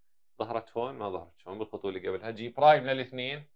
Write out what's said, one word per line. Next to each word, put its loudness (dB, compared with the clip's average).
ظهرت -6
هون، -2
ما -6
ظهرت -10
هون -10
بالخطوة -6
اللي -6
قبلها، -4
جي -8
برايم 8
للاثنين، -6